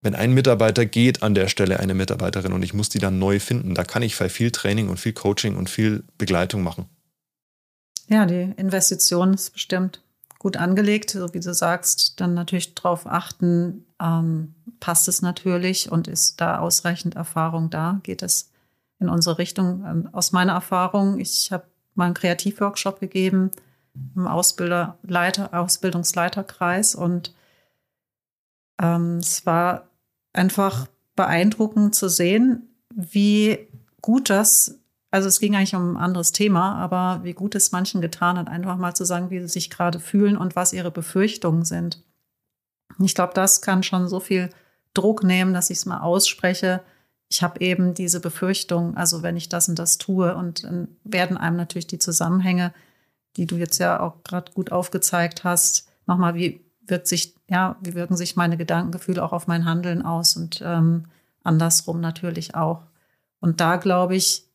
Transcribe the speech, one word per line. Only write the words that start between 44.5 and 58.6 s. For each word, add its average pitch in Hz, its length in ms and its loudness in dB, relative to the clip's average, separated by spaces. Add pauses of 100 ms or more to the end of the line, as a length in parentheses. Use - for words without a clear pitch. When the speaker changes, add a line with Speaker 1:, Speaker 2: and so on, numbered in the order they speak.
Speaker 2:
Druck 214 320 2
nehmen, 185 280 4
dass 180 160 0
ich's - 160 -6
mal 180 140 -6
ausspreche. 185 800 0 (480)
Ich - 160 -2
habe 170 160 -2
eben 180 340 2
diese 175 280 -4
Befürchtung, 170 760 -2
also 170 280 -2
wenn 170 120 -2
ich 170 140 -8
das 175 180 -2
und 170 120 -2
das 170 180 0
tue, 185 360 0
und 175 300 -6
dann 175 240 -6 (160)
werden 185 320 0
einem 170 220 0
natürlich 170 300 -6
die 170 120 -8
Zusammenhänge, 180 720 0 (640)
die 175 120 -2
du 170 100 -4
jetzt 170 220 -2
ja 175 200 2
auch 170 240 -4
grad 180 300 -8
gut 185 180 -6
aufgezeigt 175 720 -2
hast, - 460 0 (180)
nochmal, 175 280 2
wie 170 260 -2 (260)
wirkt 175 200 -2
sich, - 280 -4 (120)
ja, 185 320 0
wie 180 140 -10
wirken 175 240 -2
sich 170 180 -6
meine 170 220 2
Gedanken, 170 340 -2